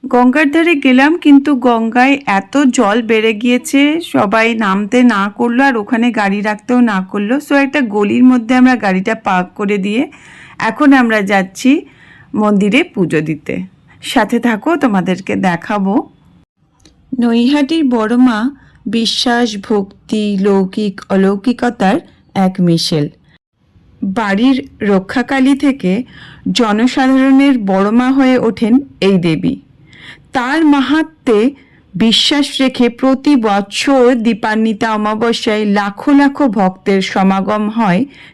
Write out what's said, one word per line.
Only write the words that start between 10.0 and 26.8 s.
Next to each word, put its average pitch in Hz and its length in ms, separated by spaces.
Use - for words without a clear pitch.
এখন 247 340
আমরা 226 280
যাচ্ছি 202 640
মন্দিরে 208 480
পুজো 165 380
দিতে। 156 560
সাথে 226 380
থাকো, 240 360
তোমাদেরকে 190 600
দেখাবো। 196 720
নৈহাটির 262 680
বড় 233 280
মা 247 380
বিশ্বাস, 233 720
ভক্তি, 208 680
লৌকিক 196 680
অলৌকিকতার 202 920
এক 185 260
মিশেল। 165 500
বাড়ির 220 680
রক্ষাকালী 254 720
থেকে 254 480
জনসাধারণের 262 1040